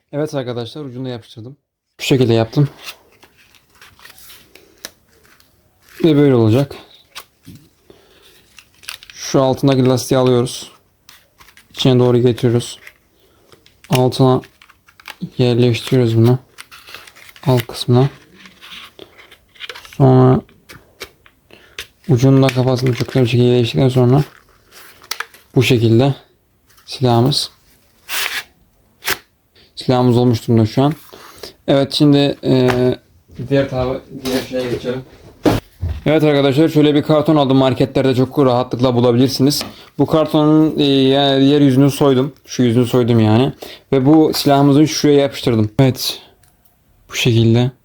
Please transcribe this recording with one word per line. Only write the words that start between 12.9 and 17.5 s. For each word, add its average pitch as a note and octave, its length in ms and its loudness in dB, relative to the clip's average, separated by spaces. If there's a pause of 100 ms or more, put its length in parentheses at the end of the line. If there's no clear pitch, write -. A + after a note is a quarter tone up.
Altına C3 520 0 (960)
yerleştiriyoruz A#2+ 800 0
bunu. A#2+ 220 4 (1080)
Alt B2+ 200 0